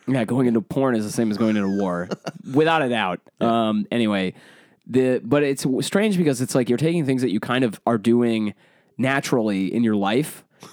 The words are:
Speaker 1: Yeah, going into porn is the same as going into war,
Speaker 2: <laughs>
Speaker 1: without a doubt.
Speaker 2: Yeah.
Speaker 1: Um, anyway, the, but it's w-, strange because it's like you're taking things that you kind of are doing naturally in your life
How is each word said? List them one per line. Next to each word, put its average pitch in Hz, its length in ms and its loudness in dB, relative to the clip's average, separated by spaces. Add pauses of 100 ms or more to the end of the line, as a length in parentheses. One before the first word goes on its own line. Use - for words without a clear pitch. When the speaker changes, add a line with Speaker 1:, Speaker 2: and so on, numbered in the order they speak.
Speaker 1:
Yeah, 127 160 0
going 123 240 0
into 113 140 2
porn 131 340 -2
is 110 80 0
the 104 80 -6
same 113 180 0
as 101 80 -2
going 110 200 2
into 98 200 0
war, 90 300 -2 (220)
Speaker 2:
<laughs> - 240 -12
Speaker 1:
without 160 280 2
a 135 60 -2
doubt. 104 320 -2 (220)
Speaker 2:
Yeah. 113 260 2
Speaker 1:
Um, 107 240 0
anyway, 104 420 0 (560)
the, 127 360 2
but 143 180 2
it's 139 200 -2
w-, 131 180 0
strange 202 360 0
because 147 220 2
it's 127 160 -2
like 123 140 2
you're 120 80 2
taking 160 280 0
things 131 160 0
that 123 100 0
you 104 100 -2
kind 127 240 0
of 101 200 -4
are 117 120 2
doing 110 560 2 (440)
naturally 117 760 0
in 117 100 0
your 110 140 2
life 107 480 -2 (260)